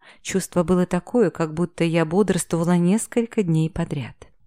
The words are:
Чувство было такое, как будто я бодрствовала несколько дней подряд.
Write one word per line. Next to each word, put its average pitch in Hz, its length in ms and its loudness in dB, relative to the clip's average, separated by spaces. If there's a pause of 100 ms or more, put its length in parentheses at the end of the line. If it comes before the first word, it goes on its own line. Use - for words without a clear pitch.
(220)
Чувство - 420 -2
было 180 220 2
такое, 180 460 0
как 156 220 -4
будто 170 300 -2
я 165 220 2
бодрствовала 175 720 0
несколько 220 680 0
дней 160 260 0
подряд. - 600 -8 (180)